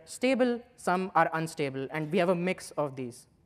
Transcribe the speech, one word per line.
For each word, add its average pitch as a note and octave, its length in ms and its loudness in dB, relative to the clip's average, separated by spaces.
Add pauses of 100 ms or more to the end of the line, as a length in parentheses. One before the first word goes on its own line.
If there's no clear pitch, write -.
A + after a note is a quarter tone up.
stable, B3 560 0 (160)
some F#3 380 0
are E3 180 6
unstable, C#3 580 -4
and D3+ 180 -4
we F3+ 80 0
have F3 120 4
a F3+ 60 4
mix F3+ 360 -4
of C#3+ 240 -2
these. B2 320 -10 (180)